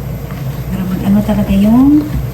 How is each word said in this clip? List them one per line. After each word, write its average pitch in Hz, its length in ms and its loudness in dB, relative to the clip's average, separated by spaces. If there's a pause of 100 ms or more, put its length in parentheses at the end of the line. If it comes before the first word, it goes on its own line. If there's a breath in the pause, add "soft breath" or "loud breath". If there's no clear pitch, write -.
(760)
Para 185 160 -6
mag-ano 202 320 0
talaga 202 320 0
yung 254 480 4 (320)